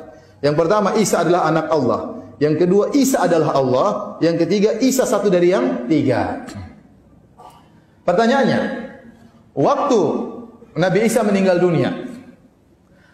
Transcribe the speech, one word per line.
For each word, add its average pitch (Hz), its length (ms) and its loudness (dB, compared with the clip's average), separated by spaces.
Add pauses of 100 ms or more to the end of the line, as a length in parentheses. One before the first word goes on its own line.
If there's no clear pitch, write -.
(400)
Yang 147 160 0
pertama, 196 400 2
Isa 196 320 0
adalah 165 240 2
anak 160 160 0
Allah. 120 320 0 (400)
Yang 151 240 2
kedua, 196 220 2 (100)
Isa 262 280 2
adalah 165 320 2
Allah. 135 320 2 (360)
Yang 165 240 2
ketiga, 202 320 0
Isa 254 240 2
satu 208 240 0
dari 180 240 4
yang 254 400 -2
tiga. 117 560 -2 (1600)
Pertanyaannya, 226 560 2 (960)
waktu 254 440 2 (760)
Nabi 180 320 0
Isa 226 160 0
meninggal 190 400 2
dunia, 143 400 0 (1120)